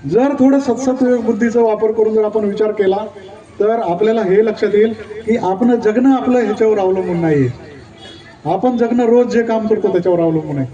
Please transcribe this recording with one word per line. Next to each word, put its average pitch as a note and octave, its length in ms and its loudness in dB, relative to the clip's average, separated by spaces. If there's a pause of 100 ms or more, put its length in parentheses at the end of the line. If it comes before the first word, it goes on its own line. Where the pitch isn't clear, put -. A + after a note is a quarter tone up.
(100)
जर B3+ 280 2
थोडं C4+ 220 4
सत्सत्व B3 600 0
बुद्धीचा A3+ 400 0
वापर A3 320 0
करून A3 220 0
जर G#3+ 100 2
आपण G#3+ 200 -2
विचार G#3 280 -2
केला G3 240 0 (640)
तर A3 180 0
आपल्याला G#3+ 440 0
हे G3 220 4
लक्षात G#3 300 -2
येईल A3 180 4 (340)
की A3+ 100 0
आपण A3+ 440 0
जगणं B3 360 2
आपलं B3 220 0
ह्याच्यावर G#3+ 400 0
अवलंबून F#3 380 -2
नाहीये, D3+ 320 2 (960)
आपण G3 320 -2
जगणं A#3+ 280 0
रोज A#3+ 220 4
जे A3+ 160 0
काम A3+ 240 -2
करतो G#3 260 0
त्याच्यावर F3 280 0
अवलंबून D#3 380 -2
आहे. C3 160 -4